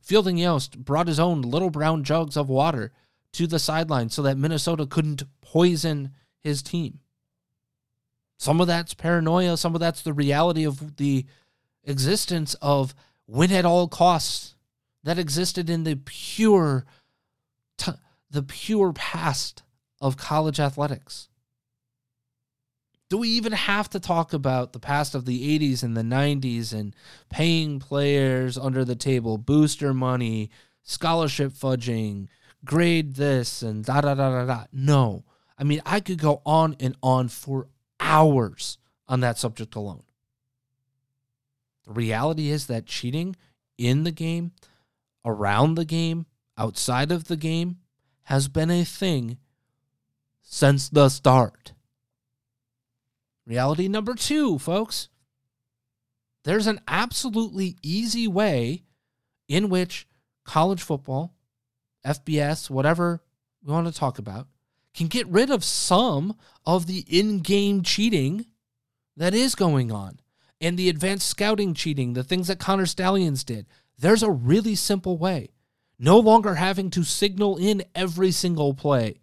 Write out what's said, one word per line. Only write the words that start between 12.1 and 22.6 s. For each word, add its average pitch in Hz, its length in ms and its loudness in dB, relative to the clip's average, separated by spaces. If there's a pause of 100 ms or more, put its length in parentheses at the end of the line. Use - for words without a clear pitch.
of 139 340 0 (340)
win 170 240 2
at 185 120 2
all 175 220 4
costs - 680 0 (480)
that 165 140 -2
existed 170 500 -2
in 165 160 -2
the 156 200 -2
pure 175 800 2 (920)
t-, - 160 -6 (380)
the 143 120 -4
pure 196 500 0
past - 680 -6 (380)
of 135 160 0
college 156 420 -2
athletics. 143 680 -4 (1800)